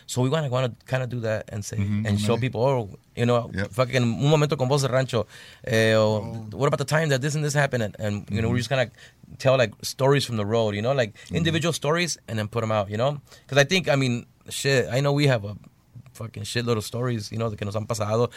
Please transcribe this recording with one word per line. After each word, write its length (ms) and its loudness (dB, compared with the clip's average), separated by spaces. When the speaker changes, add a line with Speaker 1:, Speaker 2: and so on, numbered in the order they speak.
Speaker 1:
So 160 -2
we 60 2
wanna, 200 0
wanna 240 -2
kinda 220 -2
do 140 -6
that 300 -2
and 120 -6
say, 140 -8
Speaker 2:
Mm-hmm, 280 0
Speaker 1:
and 140 2
show 160 2
Speaker 2:
ándale. 40 0
Speaker 1:
people, 220 -2
"Oh, 280 0
you 100 0
know, 260 2
Speaker 2:
Yep. 200 -4
Speaker 1:
fucking 300 0
un 280 2
momento 260 4
con 120 0
Voz 140 2
de 60 0
Rancho," 380 0
eh, 320 4
or, 260 4
Speaker 3:
Oh. 300 -8
Speaker 1:
"What 160 0
about 100 0
the 60 -4
time 240 0
that 120 2
this 140 -2
and 100 -2
this 100 -2
happened?" 100 2
And, 160 -4
and, 320 -4
you 120 0
know, 80 0
we're 60 2
Speaker 2:
Mm-hmm. 20 2
Speaker 1:
just 100 -2
gonna 220 0
tell, 180 4
like, 160 2
stories 440 2
from 100 -4
the 80 0
road, 300 2
you 80 -2
know, 100 2
like, 220 0
Speaker 2:
Mm-hmm. 220 -8
Speaker 1:
individual 360 0
stories, 460 -2
and 100 -4
then 100 -2
put 140 -4
'em 80 -2
out, 200 0
you 80 -4
know? 220 0
'Cause 80 -2
I 80 8
think, 240 0
I 80 4
mean, 300 0
shit, 420 2
I 80 0
know 120 2
we 160 4
have 180 2
a 100 -10
fucking 320 -12
shitload 320 -2
of 80 -2
stories, 480 -4
you 60 -6
know, 120 0
de 60 -8
que 80 -6
nos 100 -4
han 120 -4
pasado. 500 0